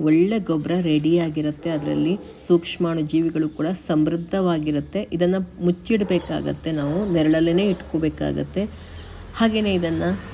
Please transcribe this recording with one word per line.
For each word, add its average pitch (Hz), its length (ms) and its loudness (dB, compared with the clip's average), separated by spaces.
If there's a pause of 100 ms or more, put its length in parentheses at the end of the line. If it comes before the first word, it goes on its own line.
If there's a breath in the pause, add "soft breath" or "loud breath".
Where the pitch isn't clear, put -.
ಒಳ್ಳೆ 170 380 4
ಗೊಬ್ಬರ 156 320 -2 (100)
ರೆಡಿಯಾಗಿರುತ್ತೆ. 156 880 0
ಅದರಲ್ಲಿ 151 480 0 (300 loud breath)
ಸೂಕ್ಷ್ಮಾಣು 170 540 2
ಜೀವಿಗಳು 160 480 0
ಕೂಡ 156 180 -4
ಸಮೃದ್ಧವಾಗಿರುತ್ತೆ. 170 1500 0
ಇದನ್ನ 180 220 2 (240)
ಮುಚ್ಚಿಡ್ಬೇಕಾಗತ್ತೆ 175 1120 0
ನಾವು, 160 420 -2
ನೆರಳಲ್ಲೇನೆ 165 560 4
ಇಟ್ಕೋಬೇಕಾಗತ್ತೆ. 151 960 -2 (680 loud breath)
ಹಾಗೇನೆ 214 380 2
ಇದನ್ನ 165 300 0 (300)